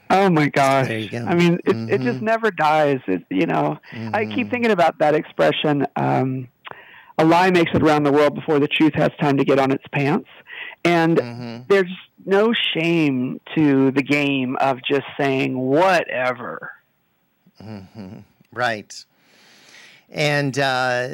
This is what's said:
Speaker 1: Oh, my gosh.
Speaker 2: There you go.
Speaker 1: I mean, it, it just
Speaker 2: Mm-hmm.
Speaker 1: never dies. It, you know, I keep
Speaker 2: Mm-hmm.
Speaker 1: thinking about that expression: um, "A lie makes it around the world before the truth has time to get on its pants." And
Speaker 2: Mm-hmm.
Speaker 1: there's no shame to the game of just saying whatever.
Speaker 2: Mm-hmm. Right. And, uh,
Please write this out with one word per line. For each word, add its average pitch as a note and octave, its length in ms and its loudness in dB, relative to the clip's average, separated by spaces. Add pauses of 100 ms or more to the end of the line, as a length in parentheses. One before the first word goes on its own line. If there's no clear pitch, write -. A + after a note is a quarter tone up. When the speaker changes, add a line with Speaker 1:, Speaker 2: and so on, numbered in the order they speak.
Speaker 1:
Oh, F#3+ 200 4
my D3+ 200 4
gosh. C3+ 380 2
Speaker 2:
There A2+ 120 -6
you G#2 100 -8
go. A#2 160 -6
Speaker 1:
I - 80 -2
mean, F3 220 4 (100)
it, G3 100 0
it A2+ 260 -2
just A#3+ 160 -2
Speaker 2:
Mm-hmm. E3 80 -8
Speaker 1:
never A3+ 260 0
dies. D3+ 560 2
It, F#2 220 -4
you F#2+ 180 0
know, D3+ 300 -2 (360)
I G#3+ 120 -2
keep G#3+ 80 -10
Speaker 2:
Mm-hmm. G#3 180 -4
Speaker 1:
thinking A#3+ 200 0
about E3+ 280 0
that D3+ 160 2
expression: D3+ 800 0
um, C3 520 -2 (680)
"A D#3+ 80 4
lie F3 240 6
makes E3+ 240 2
it E3 80 2
around D3+ 220 4
the C#3+ 80 2
world D3 240 4
before C#3+ 240 0
the D3 80 2
truth D3+ 260 2
has D#3 160 0 (100)
time C#3+ 180 2
to C#3 60 0
get C3+ 160 2
on C3+ 120 2
its C3+ 200 -4
pants." D3 380 -2 (540)
And E3 340 2
Speaker 2:
Mm-hmm. A#2+ 400 -10 (100)
Speaker 1:
there's F#3+ 240 2 (340)
no G3+ 280 2 (200)
shame D#3 680 0 (160)
to C3+ 360 4
the C#3 120 -2
game C#3 540 -2
of C3 300 0
just C#3 180 -2 (120)
saying C3+ 400 -2
whatever. B2+ 1120 -2 (880)
Speaker 2:
Mm-hmm. G2 580 -18 (340)
Right. A2+ 520 -6 (1040)
And, C#3+ 500 -2
uh, B2+ 560 -2